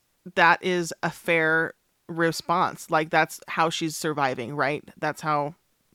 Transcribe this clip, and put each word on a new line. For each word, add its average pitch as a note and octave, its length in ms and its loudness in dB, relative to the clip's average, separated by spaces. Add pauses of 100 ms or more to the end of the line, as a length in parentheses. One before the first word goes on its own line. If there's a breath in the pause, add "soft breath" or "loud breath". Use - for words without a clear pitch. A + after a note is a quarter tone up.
(360)
that E3+ 280 6
is F3+ 300 -2 (100)
a E3+ 60 0
fair D#3+ 640 0 (340)
response. E3 840 -2
Like, D#3+ 200 0
that's D#3+ 300 2 (100)
how E3 200 2
she's E3 260 -4
surviving, C#3+ 600 -4
right? C#3+ 280 -2 (140)
That's D3+ 240 -4
how D3 340 -2 (400)